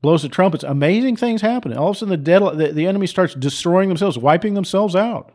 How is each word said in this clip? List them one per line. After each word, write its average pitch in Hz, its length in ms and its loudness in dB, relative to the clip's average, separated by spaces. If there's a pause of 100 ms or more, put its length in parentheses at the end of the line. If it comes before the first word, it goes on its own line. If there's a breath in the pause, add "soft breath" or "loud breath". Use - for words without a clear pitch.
blows 156 220 4
the 147 60 -8
trumpets, 165 340 0
amazing 170 540 0
things 226 240 -2
happen. 220 320 -2
All 135 160 0
of 202 80 -2
a - 20 -14
sudden 208 120 -4
the 180 80 0
dead, 165 240 4
the, 156 300 0
the 151 140 0
enemy 196 200 -2
starts 175 280 0
destroying 170 540 0
themselves, 175 300 0
wiping 165 340 2
themselves 196 420 -2
out 208 400 -2